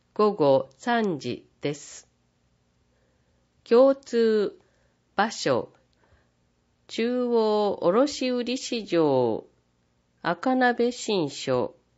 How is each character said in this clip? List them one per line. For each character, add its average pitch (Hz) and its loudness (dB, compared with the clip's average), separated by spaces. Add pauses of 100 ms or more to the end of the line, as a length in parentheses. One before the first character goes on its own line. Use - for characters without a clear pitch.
(140)
午 208 2
後 139 2
三 214 -2
時 - -10 (140)
で 143 -6
す。 - -18 (1600)
共 269 6
通、 226 -2 (600)
場 214 0
所、 - -2 (1120)
中 247 -2
央 214 0
卸 254 0
売 247 -4
市 240 -8
場、 139 2 (760)
赤 175 -2
鍋 247 0
新 185 -4
書 127 -4 (220)